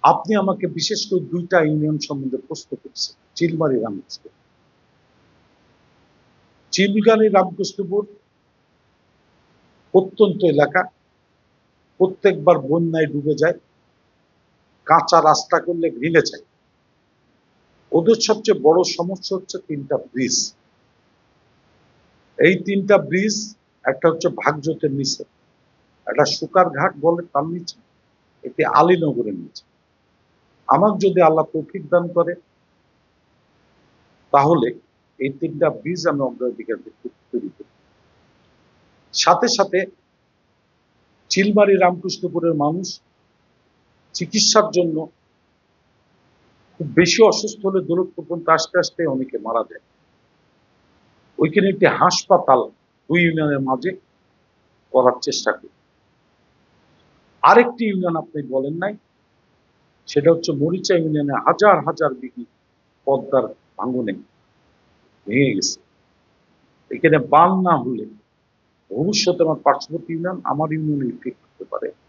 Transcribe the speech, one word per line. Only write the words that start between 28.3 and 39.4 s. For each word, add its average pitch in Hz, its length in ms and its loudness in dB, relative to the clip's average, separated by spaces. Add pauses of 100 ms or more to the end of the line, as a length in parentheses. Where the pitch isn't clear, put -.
একটি - 220 -4
আলীনগরের 147 680 2
নিচে। 85 300 -16 (1040)
আমার 190 300 2
যদি 180 240 2
আল্লাহ 160 320 4
তৌফিক 156 360 -10
দান 175 180 2
করে, 175 260 -2 (2000)
তাহলে 139 480 4 (400)
এই 135 100 -4
তিনটা 156 400 -2
ব্রিজ 160 380 -6
আমি 147 140 0
অগ্রাধিকার 120 540 -6
ভিত্তিতে - 560 -18
তৈরি 117 260 -6
করি। - 140 -20 (1400)
সাথে 226 340 2